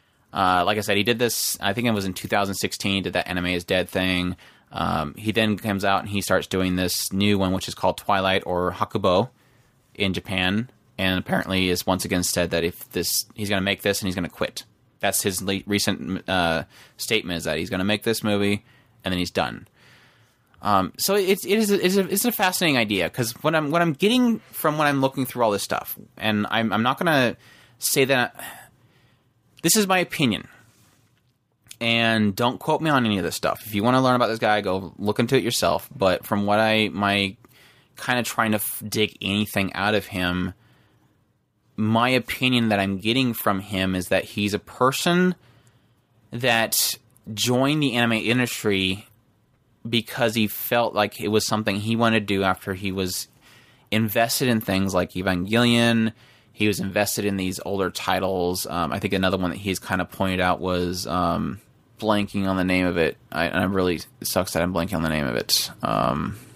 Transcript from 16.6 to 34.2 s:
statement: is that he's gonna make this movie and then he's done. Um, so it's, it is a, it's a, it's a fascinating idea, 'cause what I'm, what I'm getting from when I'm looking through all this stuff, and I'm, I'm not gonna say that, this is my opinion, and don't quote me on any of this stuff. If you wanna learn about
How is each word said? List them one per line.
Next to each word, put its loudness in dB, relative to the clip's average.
statement: -2
is -6
that -2
he's -6
gonna -2
make -2
this -2
movie 0
and -4
then -2
he's -4
done. -4
Um, 2
so 0
it's, 2
it 2
is 2
a, 2
it's 2
a, 2
it's 0
a 0
fascinating 2
idea, 2
'cause -4
what 2
I'm, 0
what 2
I'm 2
getting 2
from -2
when 2
I'm 2
looking 0
through -2
all 6
this 0
stuff, -6
and 0
I'm, 0
I'm 2
not 0
gonna 2
say 0
that, 0
this 2
is 4
my 2
opinion, -2
and 2
don't 0
quote 0
me 0
on 2
any 2
of -2
this -4
stuff. -2
If -10
you 0
wanna 4
learn 4
about 2